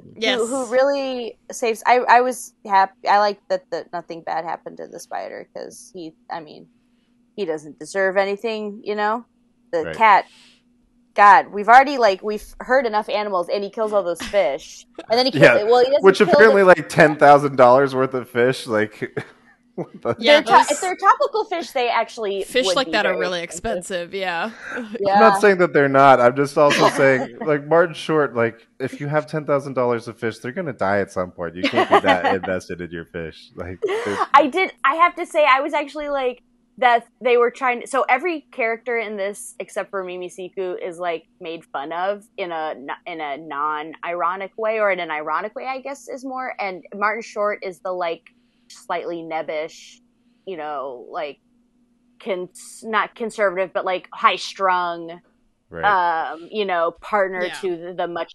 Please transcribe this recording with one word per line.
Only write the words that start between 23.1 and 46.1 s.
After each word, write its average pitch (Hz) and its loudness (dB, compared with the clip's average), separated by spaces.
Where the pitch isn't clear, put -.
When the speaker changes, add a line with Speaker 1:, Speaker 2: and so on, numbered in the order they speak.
Speaker 2:
very 185 -4
Speaker 1:
really 180 -4
Speaker 2:
expensive. 175 -8
Speaker 1:
expensive, - -
yeah. 185 -4
<laughs> 226 -12
Speaker 2:
Yeah. 196 2
Speaker 3:
I'm 202 6
not 214 8
saying 196 6
that 170 2
they're 143 4
not. 135 8
I'm 123 6
just 139 -2
also 143 4
Speaker 2:
<laughs> 135 -2
Speaker 3:
saying, 127 2
like, 147 -2
Martin 165 2
Short, 147 -2
like, 117 -2
if 131 -8
you 147 -8
have 151 0
ten 156 -8
thousand 139 -2
dollars 120 -2
of 110 -14
fish, 110 -6
they're 123 -10
gonna 160 -8
die 101 0
at 95 -4
some 90 -6
point. 85 -10
You 90 -8
can't 330 0
be - 6
that 277 0
Speaker 2:
<laughs> 214 -4
Speaker 3:
invested 90 -6
in 85 -10
your 85 -10
fish. 82 -12
Like, 90 -12
they're 403 -4
Speaker 2:
I 302 4
did, 359 -4
I 277 0
have 349 0
to 339 -8
say, 311 0
I 269 4
was 285 -6
actually, 294 -8
like, 262 -6
that 240 2
they 240 2
were 240 2
trying 240 -4
to, - -14
so 254 -2
every 302 -2
character 233 -4
in 214 -8
this, 196 -10
except 190 -10
for 190 -6
Mimi 180 -12
Siku, 180 -10
is, 170 -10
like, 170 -8
made 165 -14
fun 147 -10
of 196 -6
in 180 -8
a 160 -6
n-, 131 -14
in 170 -12
a 143 -8
non-ironic 160 -6
way, 220 -4
or 202 2
in 180 -2
an 165 -8
ironic 156 -6
way, 247 -12
I 262 -8
guess, 269 -14
is 262 -12